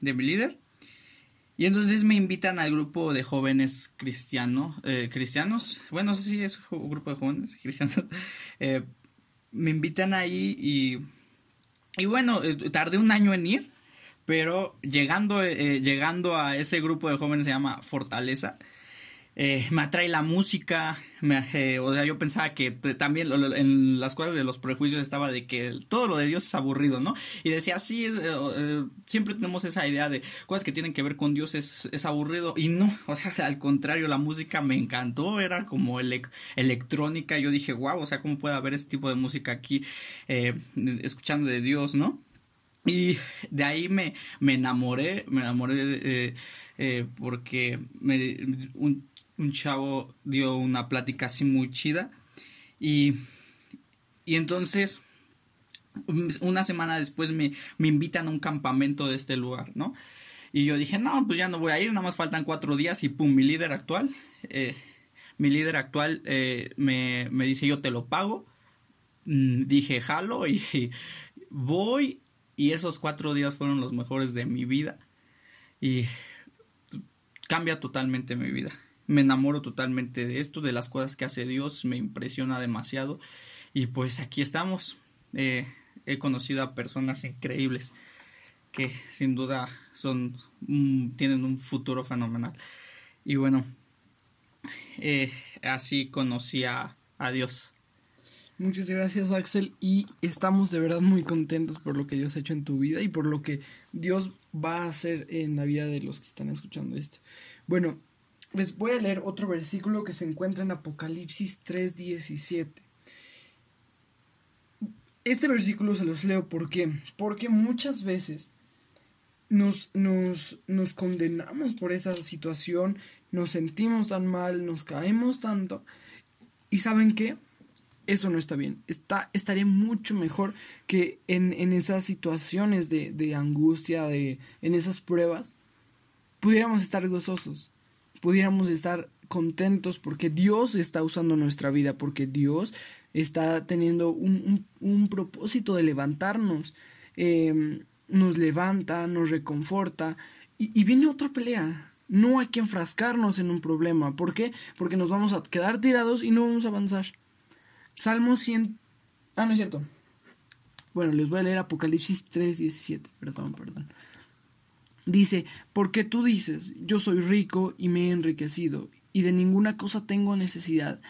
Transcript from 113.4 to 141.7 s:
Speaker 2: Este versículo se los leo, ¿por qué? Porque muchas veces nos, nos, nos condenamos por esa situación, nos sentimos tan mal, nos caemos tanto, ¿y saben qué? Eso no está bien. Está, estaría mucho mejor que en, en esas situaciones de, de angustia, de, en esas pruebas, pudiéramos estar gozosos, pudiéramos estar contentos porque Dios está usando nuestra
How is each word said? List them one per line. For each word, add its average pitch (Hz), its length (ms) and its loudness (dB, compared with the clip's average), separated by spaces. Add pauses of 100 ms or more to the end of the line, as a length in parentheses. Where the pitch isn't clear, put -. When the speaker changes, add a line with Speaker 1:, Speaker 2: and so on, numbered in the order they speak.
Speaker 2:
Este 254 240 2
versículo 208 480 2
se 185 100 0
los 160 180 -2
leo, 190 240 2
¿por 147 220 -4
qué? 170 220 0 (240)
Porque 208 340 -4
muchas 233 540 2
veces 180 480 -4 (1000)
nos, 202 440 4
nos, 185 720 0
nos 185 260 0
condenamos 180 800 -2
por 180 180 -4
esa 180 220 -2
situación, 175 840 -2 (340)
nos 175 200 -2
sentimos 202 580 0
tan 185 180 -2
mal, 180 380 -2
nos 165 180 -6
caemos 220 560 0
tanto, 196 440 -4 (880)
¿y 196 100 2
saben 220 360 6
qué? 220 220 -2 (680)
Eso 196 240 2
no 170 80 2
está 151 200 -2
bien. 139 300 -4
Está, - 440 -4
estaría 196 340 2
mucho 214 480 4
mejor 196 400 0 (340)
que 180 400 2
en, 180 260 2
en 180 180 2
esas 185 320 2
situaciones 175 840 0
de, 156 240 -2
de 151 200 -2
angustia, 156 720 2
de, 143 360 -2 (220)
en 170 140 2
esas 175 240 0
pruebas, 170 560 0 (840)
pudiéramos 220 420 6
estar 185 240 0
gozosos, 175 640 -4 (520)
pudiéramos 190 460 4
estar 170 400 -2 (180)
contentos 180 720 0
porque 151 300 -2
Dios 208 460 4
está 165 280 0
usando 165 320 2
nuestra 147 360 2